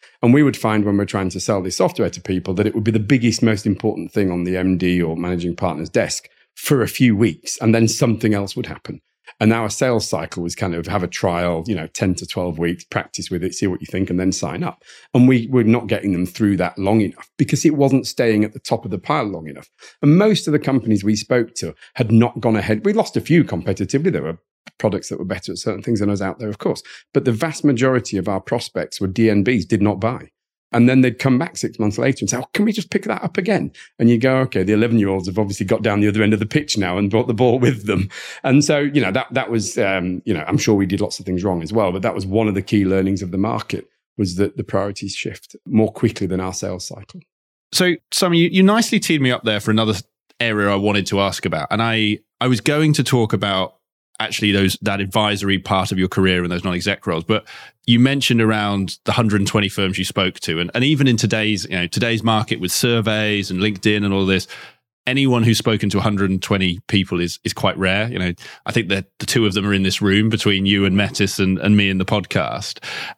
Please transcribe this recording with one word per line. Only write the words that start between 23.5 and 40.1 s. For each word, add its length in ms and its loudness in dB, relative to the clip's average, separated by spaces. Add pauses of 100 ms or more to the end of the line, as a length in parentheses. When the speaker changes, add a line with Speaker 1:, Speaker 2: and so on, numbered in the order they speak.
Speaker 1:
There 120 -4
were 160 -8 (400)
products 300 -4
that 100 -8
were 60 -8
better 280 -8
at 60 -10
certain 240 -6
things 180 -2
than 100 0
us 120 -2
out 160 -6
there, 100 -8
of 100 -8
course. 240 -4 (300)
But 120 2
the 80 2
vast 320 -4
majority 520 2
of 120 -2
our 120 -2
prospects 600 -6
were 60 -2
D 240 2
N 140 4
Bs, 220 0
did 160 2
not 180 0
buy. 300 -6 (420)
And 160 6
then 140 6
they'd 180 0
come 180 4
back 180 -4
six 220 -6
months 200 -2
later 240 0
and 80 -4
say, 80 -2
"Oh, 160 -10
can 100 2
we 80 2
just 180 -6
pick 140 -2
that 180 -4
up 160 -4
again?" 320 -2 (300)
And 100 6
you 80 4
go, 200 2
"Okay, 260 0
the 80 2
eleven-year-olds 560 2
have 100 -6
obviously 280 -2
got 160 0
down 180 2
the 80 4
other 140 2
end 100 4
of 80 2
the 60 -2
pitch 300 -2
now 220 0
and 120 0
brought 180 0
the 60 0
ball 260 4
with 260 0
them." 220 0 (340)
And 220 4
so, 160 2
you 200 0
know, 120 0
that, 180 -2
that 200 -2
was, 280 -2
um, 460 0